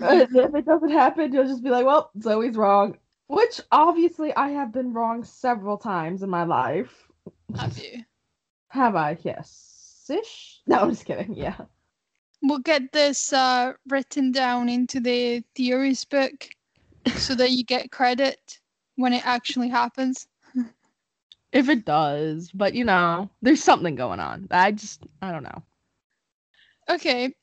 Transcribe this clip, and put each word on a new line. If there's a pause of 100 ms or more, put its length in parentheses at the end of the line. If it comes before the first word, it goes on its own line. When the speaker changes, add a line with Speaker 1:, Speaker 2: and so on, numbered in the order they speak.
Speaker 1:
But
if
it
doesn't
happen,
you'll
just
be
like,
"Well, (120)
Zoe's
wrong." (300)
Which, (100)
obviously,
I
have
been
wrong
several
times
in
my
life. (520)
Speaker 2:
Have
you? (640)
Speaker 1:
Have
I?
Yes.
Ish?
No,
I'm
just
kidding.
Yeah. (840)
Speaker 2:
We'll
get
this,
uh, (140)
written
down
into
the (100)
theories
book (680)
so
that
you
get
credit (380)
when
it
actually
happens. (1300)
Speaker 1:
If
it
does,
but,
you
know, (140)
there's
something
going
on.
I
just, (180)
I
don't
know. (1300)
Speaker 2:
Okay,